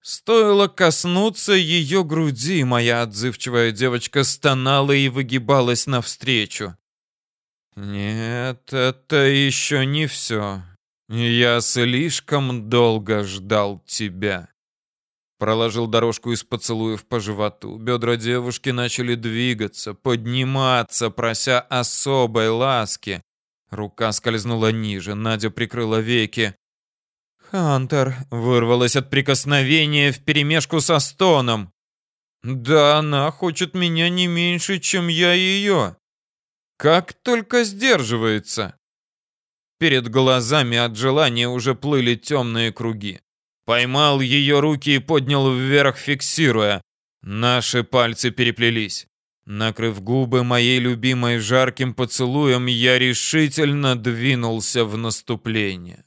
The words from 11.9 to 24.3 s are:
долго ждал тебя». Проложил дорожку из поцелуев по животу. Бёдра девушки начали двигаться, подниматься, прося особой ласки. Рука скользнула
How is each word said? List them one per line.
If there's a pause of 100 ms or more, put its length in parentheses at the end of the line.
долго
ждал
тебя». (920)
Проложил
дорожку
из
поцелуев
по
животу.
Бёдра
девушки
начали
двигаться,
подниматься,
прося
особой
ласки. (480)
Рука
скользнула